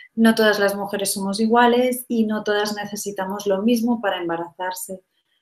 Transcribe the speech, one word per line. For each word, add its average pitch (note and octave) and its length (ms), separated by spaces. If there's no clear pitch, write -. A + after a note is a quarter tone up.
No A3+ 200
todas G#3+ 220
las G3+ 160
mujeres G3+ 380
somos G3 300
iguales A#3+ 640
y A3+ 180
no G#3+ 200
todas G#3 320
necesitamos G3+ 680
lo G3 160
mismo A#3 380
para F#3 220
embarazarse. F3 800